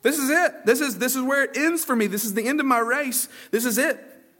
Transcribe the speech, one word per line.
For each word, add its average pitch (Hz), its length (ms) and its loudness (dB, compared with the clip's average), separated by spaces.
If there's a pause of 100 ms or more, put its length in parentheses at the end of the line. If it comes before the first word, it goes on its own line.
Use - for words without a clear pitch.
This 285 160 2
is 269 120 0
it. 330 360 2
This 247 140 4
is, 262 180 -2
this 254 160 0
is 262 80 -2
where 277 220 2
it - 120 -6
ends 320 280 0
for 262 100 0
me. 220 140 2
This 202 160 -2
is 208 100 -6
the 220 100 0
end 285 140 0
of 277 80 0
my 240 140 4
race. 254 480 -2 (240)
This 226 120 0
is 233 140 0
it. 285 300 -2 (320)